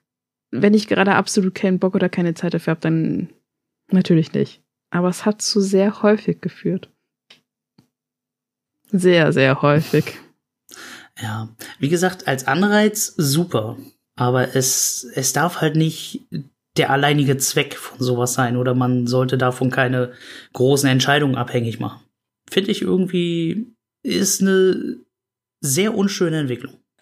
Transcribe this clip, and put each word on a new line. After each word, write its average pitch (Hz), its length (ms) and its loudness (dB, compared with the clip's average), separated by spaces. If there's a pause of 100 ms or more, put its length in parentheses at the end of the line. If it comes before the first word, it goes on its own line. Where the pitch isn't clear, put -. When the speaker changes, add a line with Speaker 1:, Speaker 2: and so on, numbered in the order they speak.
(520)
Speaker 1:
wenn 208 240 4
ich 214 120 0
gerade 196 280 2
absolut 190 400 0
keinen 185 240 0
Bock 190 160 0
oder 185 140 0
keine 170 260 -2
Zeit 170 180 -4
dafür 165 180 -2
hab, 160 100 -4
dann 160 480 -2 (600)
natürlich 180 420 4
nicht. 143 280 -4 (300)
Aber 180 180 0
es - 160 -4
hat 214 160 -2
zu - 180 0
sehr 196 440 2
häufig 208 360 2
geführt. - 500 -6 (2000)
Sehr, 180 420 4
sehr 135 280 2
häufig. 147 440 2
Speaker 2:
<laughs> - 100 -14 (1080)
Ja, 110 340 -8 (220)
wie 139 120 -2
gesagt, 180 380 -2
als 131 200 -4
Anreiz 208 720 2
super. 139 600 0 (380)
Aber 127 400 2
es, - 580 -2
es 131 180 -2
darf 165 300 -2
halt 156 140 0
nicht 160 500 -2 (500)
der 151 140 0
alleinige 139 480 2
Zweck - 380 -4
von - 240 -14
sowas 123 340 -2
sein 123 240 0
oder 127 160 0
man 123 320 0
sollte 127 320 0
davon 127 320 0
keine 127 440 -2 (400)
großen 135 360 2
Entscheidungen 135 460 2
abhängig 117 440 -4
machen. 117 220 -8 (480)
Finde 196 220 0
ich 202 100 -4
irgendwie, 180 920 -2 (260)
ist 196 400 -2
eine 190 560 2 (640)
sehr 170 340 0
unschöne 190 440 0
Entwicklung. 123 340 -6 (280)